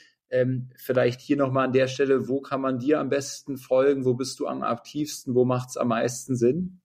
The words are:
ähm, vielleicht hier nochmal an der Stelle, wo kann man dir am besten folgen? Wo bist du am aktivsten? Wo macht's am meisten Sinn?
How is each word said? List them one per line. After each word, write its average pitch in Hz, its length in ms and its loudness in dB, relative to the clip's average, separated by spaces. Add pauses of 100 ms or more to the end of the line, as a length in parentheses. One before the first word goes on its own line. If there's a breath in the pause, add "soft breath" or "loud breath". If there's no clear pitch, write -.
(300 loud breath)
ähm, 127 460 -2
vielleicht 123 440 0
hier 143 160 0
nochmal 131 300 0
an 123 60 -2
der 131 140 4
Stelle, 131 420 2
wo 139 120 -2
kann 135 200 -6
man 131 180 -2
dir 147 200 2
am 139 120 -2
besten 139 480 -4
folgen? 135 460 2
Wo 127 100 2
bist 131 260 -6
du 147 60 -4
am 135 160 -6
aktivsten? 127 720 -6
Wo 123 100 6
macht's 127 320 -2
am 120 120 0
meisten 123 460 -2
Sinn? 147 500 0